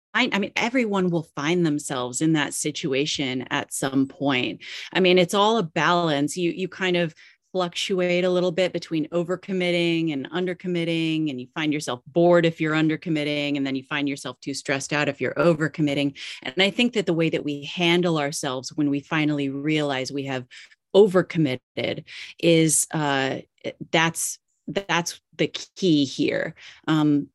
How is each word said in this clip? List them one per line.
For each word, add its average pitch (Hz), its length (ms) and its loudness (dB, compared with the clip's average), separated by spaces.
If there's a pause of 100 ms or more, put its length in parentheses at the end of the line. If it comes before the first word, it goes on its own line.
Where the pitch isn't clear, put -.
(120)
find, 233 220 2
I 196 40 2
mean, 202 180 -2
everyone 208 540 2
will 165 260 -2
find 170 280 2
themselves 139 560 -2
in 160 120 4
that 151 220 2
situation 135 960 -2
at 139 220 -4
some 135 360 0
point. 127 520 -2 (320)
I - 80 2
mean, 185 180 6
it's 175 160 2
all 214 220 4
a 220 60 0
balance. 160 720 0
You, 175 140 0
you 180 160 -6
kind 180 300 -2
of 165 180 -2 (380)
fluctuate 180 720 -2
a 185 60 2
little 180 220 2
bit 175 200 0
between 165 360 -4
overcommitting 175 1040 0
and 135 180 -6
undercommitting, 165 1000 -2
and 127 100 -8
you 127 140 -12
find 156 180 -2
yourself 139 360 -4
bored 175 360 6
if 165 160 0
you're 156 140 0
undercommitting, 151 800 0
and 139 100 -2
then 135 100 -4
you 135 80 -8
find 143 240 -4
yourself 135 320 -8
too 139 140 -8
stressed 139 380 -4
out 147 160 0
if 135 120 -4
you're 127 140 -2
overcommitting. 147 840 0 (260)
And 131 180 -10
I 196 100 4
think 240 240 0
that 196 120 0
the 175 80 2
way 165 160 2
that 165 140 -2
we 143 200 -6
handle 170 540 2
ourselves 143 540 -4
when 147 180 0
we 143 100 -2
finally 147 480 -2
realize 139 640 -2
we 139 120 -4
have 131 200 -4 (500)
overcommitted 160 1080 2 (340)
is, 160 540 4
uh, 139 460 0 (520)
that's, - 480 0 (300)
that's 170 520 -2 (160)
the 156 120 0
key 156 560 0
here. 131 500 -4 (320)
Um, 151 480 2